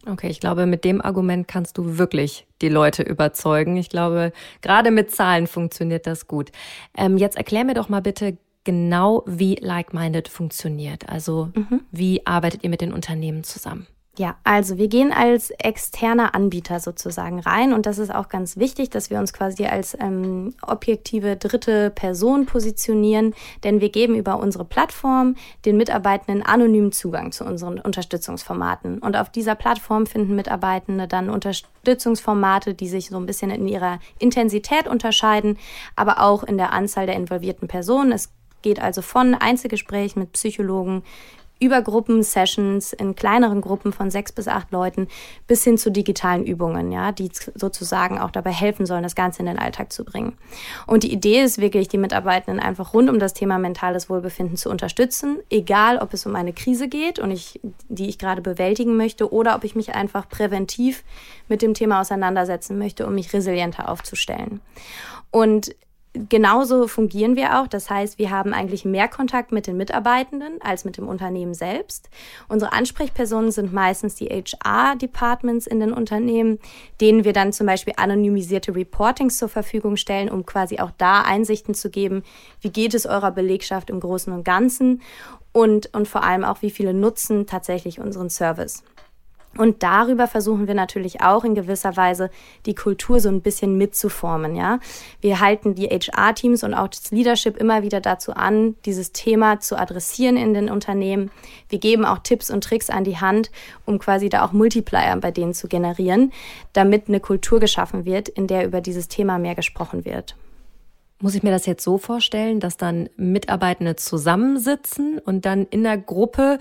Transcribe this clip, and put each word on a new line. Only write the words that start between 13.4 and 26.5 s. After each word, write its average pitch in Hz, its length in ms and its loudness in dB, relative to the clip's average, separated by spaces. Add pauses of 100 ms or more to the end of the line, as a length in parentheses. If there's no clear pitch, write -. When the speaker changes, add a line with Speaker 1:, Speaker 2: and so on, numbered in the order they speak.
Speaker 1:
zusammen? - 420 -14 (340)
Speaker 2:
Ja, 185 240 -4
also 196 360 2
wir 214 80 4
gehen 254 260 4
als 240 380 4
externer 226 840 0
Anbieter 175 460 0
sozusagen 175 600 -8
rein 202 320 2
und 220 140 2
das 208 140 -2
ist 208 120 -4
auch - 180 -4
ganz 185 280 -6
wichtig, 262 320 0
dass - 220 -8
wir 208 80 -2
uns 202 120 -2
quasi 196 360 -4
als, - 320 -4
ähm, 185 640 -4
objektive 208 720 -4
dritte 208 560 0
Person 220 560 0
positionieren, 220 880 2 (280)
denn 208 160 4
wir 202 100 2
geben 226 260 2
über 196 240 0
unsere 190 260 -2
Plattform 262 680 2 (300)
den 208 120 4
Mitarbeitenden 202 640 0
anonymen 220 480 6